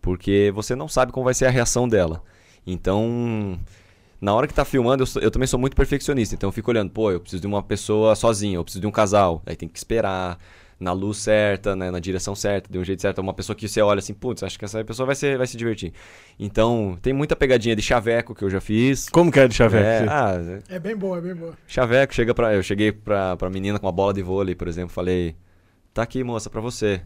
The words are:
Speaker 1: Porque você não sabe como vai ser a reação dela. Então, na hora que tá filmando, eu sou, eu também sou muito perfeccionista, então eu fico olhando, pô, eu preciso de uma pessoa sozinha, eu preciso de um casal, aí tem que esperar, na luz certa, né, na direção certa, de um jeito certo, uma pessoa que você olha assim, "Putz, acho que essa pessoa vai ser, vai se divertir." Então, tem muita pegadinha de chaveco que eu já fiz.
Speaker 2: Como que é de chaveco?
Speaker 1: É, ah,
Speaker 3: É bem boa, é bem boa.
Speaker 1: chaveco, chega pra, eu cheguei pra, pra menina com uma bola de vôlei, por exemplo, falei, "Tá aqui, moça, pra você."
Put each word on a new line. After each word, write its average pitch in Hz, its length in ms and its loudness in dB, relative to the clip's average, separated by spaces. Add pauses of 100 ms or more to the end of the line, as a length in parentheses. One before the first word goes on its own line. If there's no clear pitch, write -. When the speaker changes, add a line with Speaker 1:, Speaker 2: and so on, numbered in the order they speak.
Speaker 1:
Porque 98 540 2
você 107 200 -4
não 147 120 -8
sabe 127 240 0
como 127 140 -4
vai 127 80 2
ser 127 120 0
a 127 60 4
reação 123 360 2
dela. 87 360 2 (420)
Então, 107 960 -2 (640)
na 101 140 2
hora 131 120 2
que - 60 -8
tá 147 100 0
filmando, 131 380 2
eu 131 60 0
sou, - 120 -6
eu 107 120 2
também 127 160 -2
sou 127 120 0
muito 127 160 -2
perfeccionista, 139 600 0
então 98 140 -4
eu - 20 -6
fico 107 180 -6
olhando, 110 220 0
pô, 110 200 0
eu 90 80 0
preciso - 220 -10
de 95 60 -6
uma 101 160 -2
pessoa 107 520 2
sozinha, 104 420 0
eu 85 60 -2
preciso 90 180 -10
de 92 40 -6
um 104 60 -2
casal, 98 560 2
aí 80 80 -8
tem 82 120 -12
que - 120 -16
esperar, 95 580 -4 (420)
na 90 140 -4
luz 101 240 -4
certa, 104 580 2
né, 92 160 -4
na 90 80 -4
direção 92 360 -4
certa, 98 360 -2
de 98 60 -6
um 92 60 -4
jeito 90 180 -6
certo, 98 180 -2
uma 95 140 -4
pessoa 98 220 -8
que 110 120 -10
você 107 140 0
olha 104 180 4
assim, 95 160 -10
"Putz, 123 280 -6
acho 95 160 -8
que 107 60 -12
essa 110 180 -6
pessoa 117 240 -6
vai 139 80 0
ser, 139 240 0
vai 127 80 2
se 123 100 -10
divertir." 110 360 -6 (460)
Então, 107 600 0
tem 131 120 0
muita 151 220 0
pegadinha 117 400 4
de 104 80 -2
chaveco 117 500 0
que 104 100 -10
eu 98 60 0
já 95 100 0
fiz. 123 500 2
Speaker 2:
Como 170 220 6
que 139 80 6
é 135 80 10
de 113 80 2
chaveco? 110 480 4
Speaker 1:
É, 107 60 2
ah, 123 240 2 (360)
Speaker 3:
É 185 100 -10
bem 196 160 -6
boa, 185 240 -6
é - 20 -10
bem 180 140 -8
boa. 165 180 -14 (140)
Speaker 1:
chaveco, 127 480 2
chega 120 180 2
pra, 113 220 2
eu 95 80 2
cheguei 104 280 2
pra, 98 460 -2
pra 92 120 -4
menina 98 300 -4
com 101 80 -6
uma 92 40 0
bola 98 220 2
de 98 100 -4
vôlei, 92 320 -2
por 87 120 -8
exemplo, 87 240 -8
falei, 90 440 -2 (580)
"Tá 110 100 -4
aqui, 131 200 -6
moça, 117 260 -6
pra 113 120 -8
você." 107 440 -2